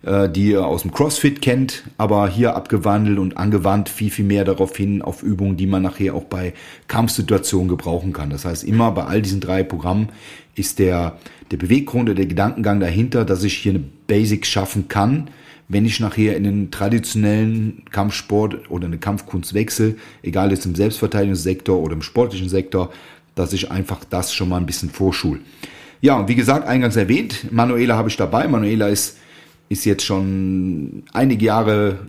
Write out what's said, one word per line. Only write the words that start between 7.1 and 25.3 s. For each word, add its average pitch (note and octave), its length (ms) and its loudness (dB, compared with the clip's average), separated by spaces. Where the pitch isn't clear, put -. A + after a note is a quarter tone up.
gebrauchen E2+ 440 -2
kann. D2+ 180 -6
Das C#2+ 140 -8
heißt, E2+ 200 -6
immer A2+ 260 2
bei E2+ 140 -2
all G2+ 180 0
diesen G2 180 -2
drei F#2 220 0
Programmen F#2 460 -2
ist - 240 -4
der, F2 380 2
der F2 60 -4
Beweggrund A#2+ 500 2
oder G2 80 0
der F#2 100 2
Gedankengang G2+ 540 0
dahinter, A2 440 2
dass F#2+ 200 0
ich G2+ 100 0
hier - 180 0
eine F2 120 0
Basic G#2+ 400 2
schaffen G2 420 -2
kann, C3 400 0
wenn G2+ 160 2
ich A2 140 0
nachher G#2+ 380 0
in G2+ 80 0
den G2+ 260 0
traditionellen A2 1200 0
Kampfsport G#2 800 -2
oder F2+ 160 -4
eine E2 120 -4
Kampfkunst G2+ 540 -6
wechsle, A2 440 0
egal F#2+ 300 0
jetzt F#2 120 -2
im F2+ 120 -4
Selbstverteidigungssektor G2 1000 0
oder D#2+ 160 -2
im D#2+ 80 -6
sportlichen G2 460 -2
Sektor, F#2 440 -2
dass F2 180 -2
ich F#2 180 -4
einfach F#2 380 -6
das F#2 240 -4
schon F2+ 160 -2
mal F2+ 100 0
ein F2+ 60 -2
bisschen D#2 260 -6
vorschul. F2+ 500 -2